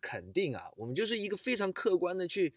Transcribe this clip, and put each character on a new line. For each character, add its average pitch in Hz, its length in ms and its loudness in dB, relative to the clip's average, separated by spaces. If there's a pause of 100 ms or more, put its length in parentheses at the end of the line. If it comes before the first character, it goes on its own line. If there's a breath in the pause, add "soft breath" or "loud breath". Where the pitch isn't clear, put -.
肯 92 300 -8
定 156 240 0
啊， 85 220 -10
我 107 80 -8
们 123 100 -4
就 208 100 2
是 220 140 0
一 202 80 -2
个 196 80 -4
非 254 180 0
常 196 200 2
客 190 240 4
观 180 200 0
的 185 80 0
去 175 320 2